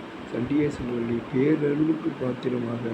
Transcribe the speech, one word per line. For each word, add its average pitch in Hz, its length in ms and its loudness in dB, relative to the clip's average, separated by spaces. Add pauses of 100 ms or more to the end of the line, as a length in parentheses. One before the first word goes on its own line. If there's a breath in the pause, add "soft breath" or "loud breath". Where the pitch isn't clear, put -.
(320)
சண்டிகேஸ்வரருடைய 123 840 0 (160)
பேரருளுக்கு 151 760 4 (100)
பாத்திரமாக 123 600 -2 (140)